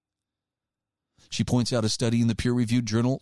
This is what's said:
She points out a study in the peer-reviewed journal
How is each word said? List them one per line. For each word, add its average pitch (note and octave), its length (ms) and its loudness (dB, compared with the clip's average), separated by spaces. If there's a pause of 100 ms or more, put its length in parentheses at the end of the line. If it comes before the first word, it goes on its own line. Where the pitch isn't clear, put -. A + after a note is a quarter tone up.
(1300)
She - 140 -4
points B2 300 0
out A2+ 120 0
a A2 40 0
study A#2 320 0
in A#2 60 2
the A#2 80 0
peer-reviewed A#2+ 500 0
journal A#2 360 0